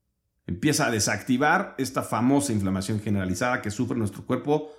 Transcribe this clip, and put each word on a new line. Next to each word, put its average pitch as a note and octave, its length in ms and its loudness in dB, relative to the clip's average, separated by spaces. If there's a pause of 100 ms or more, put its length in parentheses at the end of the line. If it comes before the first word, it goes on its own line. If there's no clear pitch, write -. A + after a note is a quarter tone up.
(460)
Empieza C#3 400 0
a A#2 40 0
desactivar B2+ 880 2
esta C3 240 -4
famosa B2 500 2
inflamación G2 480 0
generalizada G#2 600 0
que G#2+ 80 -4
sufre B2 260 -2
nuestro G#2+ 300 -4
cuerpo C#3+ 520 0